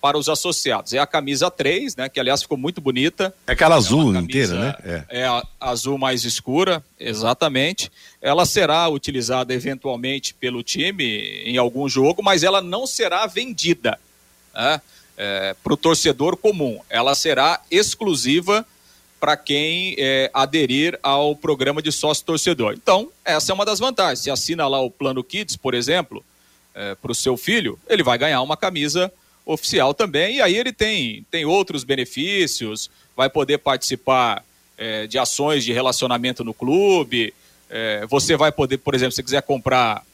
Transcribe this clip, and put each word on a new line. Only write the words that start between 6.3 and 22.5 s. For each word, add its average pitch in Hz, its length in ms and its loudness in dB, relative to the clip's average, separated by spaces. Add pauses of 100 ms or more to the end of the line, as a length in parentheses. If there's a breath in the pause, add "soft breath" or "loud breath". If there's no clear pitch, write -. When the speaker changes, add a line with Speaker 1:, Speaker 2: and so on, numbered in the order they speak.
Speaker 1:
exatamente. 131 880 0 (320 soft breath)
Ela 160 240 4
será 165 440 2
utilizada 127 680 -2
eventualmente 131 800 -6
pelo 123 260 -6
time 175 440 -4 (400)
em 120 120 -2
algum 127 320 2
jogo, 135 320 2
mas 196 220 4
ela 190 180 4
não 190 240 -4
será 214 440 -2
vendida, 170 680 -2 (560)
né, 143 280 0 (360 soft breath)
é, 98 460 -4
pro - 140 0
torcedor 160 600 2
comum. 151 440 0 (100)
Ela 123 240 2
será 147 460 2 (100)
exclusiva 180 960 0 (540 soft breath)
pra 151 160 2
quem, 160 640 -2
é, 135 360 2
aderir 139 680 2
ao 143 360 2
programa 143 440 0
de 151 120 -4
sócio 151 320 -2
torcedor. 151 480 0